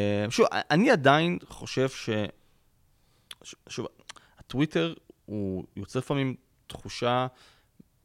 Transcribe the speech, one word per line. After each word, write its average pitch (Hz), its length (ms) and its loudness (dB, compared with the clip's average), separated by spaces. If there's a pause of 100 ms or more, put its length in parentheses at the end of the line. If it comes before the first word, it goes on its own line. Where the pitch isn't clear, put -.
(300)
שוב, - 200 6
א-, 98 100 -4 (100)
אני 202 200 4
עדיין 160 480 4 (100)
חושב 131 400 -2
ש-, - 200 -10 (1300)
ש-, - 120 -18 (140)
שוב, - 180 -8 (520)
הטוויטר 160 560 -2 (300)
הוא 104 400 -4 (120)
יוצר 98 220 -6
לפעמים 135 360 -2 (320)
תחושה 123 600 -2 (800)